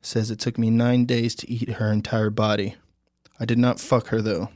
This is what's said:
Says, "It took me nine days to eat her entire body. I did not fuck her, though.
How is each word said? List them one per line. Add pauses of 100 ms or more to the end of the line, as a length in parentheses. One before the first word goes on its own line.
Says,
"It
took
me
nine
days
to
eat
her
entire
body. (640)
I
did
not
fuck
her,
though.